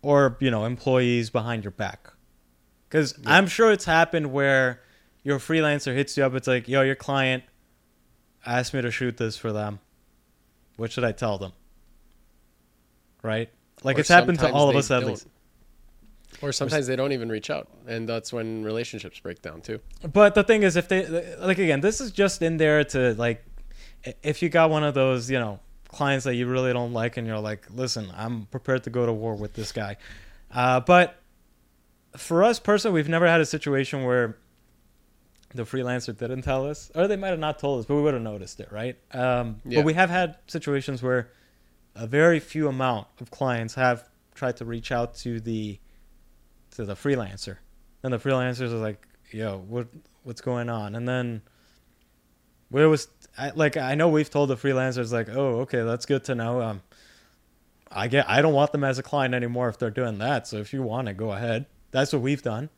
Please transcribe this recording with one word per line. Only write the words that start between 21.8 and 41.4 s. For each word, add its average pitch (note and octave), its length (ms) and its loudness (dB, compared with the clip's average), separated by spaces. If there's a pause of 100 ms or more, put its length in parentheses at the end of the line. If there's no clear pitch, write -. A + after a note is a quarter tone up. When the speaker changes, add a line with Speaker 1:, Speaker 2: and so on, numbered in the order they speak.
Speaker 1:
this G#3+ 180 0
is B3 120 -10
just G3 280 0
in E3 160 0
there D3+ 260 4
to, B2+ 320 2
like, A#2 300 -2 (640)
i-, B2+ 160 -12
if D3+ 180 -2
you F3 80 0
got E3 220 6
one D3+ 140 2
of D3 100 0
those, C3 360 2
you C3 80 0
know, G#2+ 220 -4 (280)
clients C#3 360 -2
that B2+ 120 0
you B2 100 -2
really B2+ 260 0
don't A#2+ 220 -4
like, A#2 240 -4
and A2+ 80 -6
you're A2 140 -4
like, G#2+ 300 -8
"Listen, A2+ 460 -6
I'm A2 300 -8
prepared C3 380 -4
to A#2+ 60 -8
go A#2+ 140 0
to A#2 80 0
war A2 220 -4
with G#2 180 -8
this G#2+ 180 -8
guy." G2+ 280 -6 (520)
Uh, B2+ 300 2
but F3 360 6 (1000)
for E3+ 260 2
us A3+ 160 4
personally, G#3 360 2
we've D3+ 160 2
never E3+ 160 4
had E3 160 6
a D3 40 2
situation C#3 580 -2
where B2 340 0 (1160)
the A#2+ 100 -6
freelancer B2 520 -6
didn't B2 240 -6
tell C3 260 -2
us, D3 280 -10
or E3+ 120 2
they G3+ 100 0
might F#3+ 120 -6
have F3 100 -2
not D3+ 200 -4
told C#3 220 -2
us, A2 60 -8
but C#3+ 100 0
we D3 60 2
would D3 120 2
have A#2 80 -4
noticed G#2 380 -10
it, G2 120 -16
right? A#2 240 -8 (160)
Um, B2 540 -2
Speaker 2:
Yeah. B2+ 140 2
Speaker 1:
but D3 40 4
we D#3 80 2
have F3+ 160 4
had F3 380 -2
situations C#3 560 -4
where B2+ 300 0 (640)